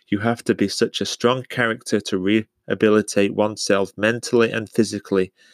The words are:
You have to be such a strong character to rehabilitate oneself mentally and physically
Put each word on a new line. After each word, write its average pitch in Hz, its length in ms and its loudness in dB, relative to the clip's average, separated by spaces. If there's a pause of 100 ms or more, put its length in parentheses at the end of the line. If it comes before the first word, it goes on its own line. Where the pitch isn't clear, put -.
You 101 100 -2
have 117 260 -2
to 110 100 2
be 101 120 0
such - 340 -2
a 98 60 -4
strong 123 380 -2
character 113 560 -2
to 101 180 -4
rehabilitate 101 1160 0
oneself 101 640 -2
mentally 113 540 2
and 110 180 -6
physically 98 640 0 (220)